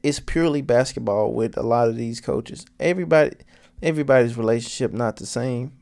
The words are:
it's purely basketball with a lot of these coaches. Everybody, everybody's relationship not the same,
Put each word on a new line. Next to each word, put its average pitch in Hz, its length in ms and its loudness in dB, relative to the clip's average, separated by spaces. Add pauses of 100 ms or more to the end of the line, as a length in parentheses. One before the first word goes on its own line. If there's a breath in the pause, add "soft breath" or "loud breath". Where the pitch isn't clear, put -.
it's 147 160 0
purely 156 440 0
basketball 113 680 2
with 113 260 -2
a - 40 -6
lot 117 260 2
of 113 80 -2
these 117 260 -8
coaches. 127 420 -6 (160)
Everybody, 165 560 2 (460 soft breath)
everybody's 131 560 2
relationship 117 560 -2
not 113 220 -2
the - 100 -12
same, 127 560 -6